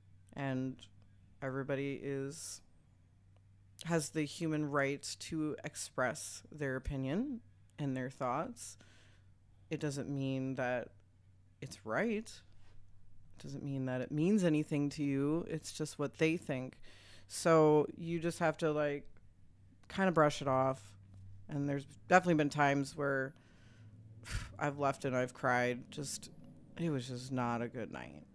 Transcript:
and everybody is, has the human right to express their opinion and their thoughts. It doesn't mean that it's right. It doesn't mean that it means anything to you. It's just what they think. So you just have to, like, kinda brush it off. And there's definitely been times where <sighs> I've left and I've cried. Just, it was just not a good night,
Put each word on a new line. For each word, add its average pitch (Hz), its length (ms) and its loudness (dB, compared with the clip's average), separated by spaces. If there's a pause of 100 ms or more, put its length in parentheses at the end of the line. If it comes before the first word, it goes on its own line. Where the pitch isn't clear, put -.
(340)
and 131 420 -2 (680)
everybody 139 600 -2
is, 139 600 -6 (1200)
has 160 240 2
the 160 140 -2
human 151 480 -2
right 139 480 0
to 151 440 -4
express - 800 -4 (100)
their 139 240 -4
opinion 147 680 -2 (360)
and 135 180 -2
their 127 140 -4
thoughts. 139 680 -6 (920)
It 147 100 -4
doesn't 143 300 -4
mean 135 460 -2
that 127 340 -2 (720)
it's - 240 -14
right. 202 460 0 (1080)
It - 60 -16
doesn't 139 200 -8
mean 135 220 -2
that 127 160 -2
it - 100 -6
means 180 320 4
anything 151 480 4
to 151 120 -4
you. 143 460 2
It's - 220 -6
just - 280 -6
what 143 180 -4
they 160 200 4
think. 131 420 -6 (480)
So 156 600 8 (100)
you 170 220 -2
just 165 200 -2
have 156 180 2
to, 160 140 2
like, 147 360 -2 (840)
kinda 190 220 4
brush 156 320 6
it 135 40 0
off. 131 440 2 (580)
And 143 180 -2
there's 139 180 -2 (220)
definitely 180 280 8
been 151 140 6
times 139 460 4
where 139 380 0 (920)
<sighs> - 340 -6
I've 143 200 -2
left 139 260 0
and 127 120 0
I've 123 160 0
cried. 123 580 0
Just, - 380 -8 (480)
it 165 140 0
was 127 160 -2
just 127 240 -8
not 120 320 0
a 120 40 -4
good 113 240 -8
night, 69 320 -12 (120)